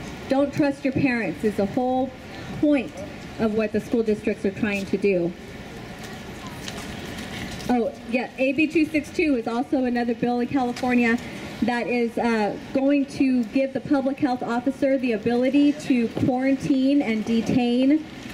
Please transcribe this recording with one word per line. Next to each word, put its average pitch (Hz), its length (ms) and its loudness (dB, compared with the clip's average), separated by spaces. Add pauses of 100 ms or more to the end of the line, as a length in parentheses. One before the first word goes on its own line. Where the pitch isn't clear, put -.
(300)
Don't 269 240 4
trust 277 300 2
your 269 100 2
parents 233 500 0
is 208 120 2
the 196 100 2
whole 254 440 0 (500)
point 285 320 4 (460)
of 214 160 0
what 220 180 0
the 208 80 0
school 226 220 0
districts 214 420 0
are 202 60 2
trying 196 360 -2
to - 100 0
do. 185 360 2 (2250)
Oh, 240 240 0 (180)
yeah, 233 280 -2
A 262 140 2
B 302 140 2
two 311 180 2
six 294 260 -2
two 311 260 2
is 226 120 -2
also 254 360 0
another 240 300 0
bill 240 260 0
in 240 80 -2
California 240 680 2 (440)
that 240 240 0
is, 233 320 0
uh, 214 380 0 (180)
going 277 320 4
to 254 380 2
give 269 280 0
the 233 80 -4
public 269 380 0
health 254 240 0
officer 262 560 0
the 247 140 0
ability 254 600 4
to 247 360 0
quarantine 269 920 2
and 220 240 0
detain 247 800 2 (280)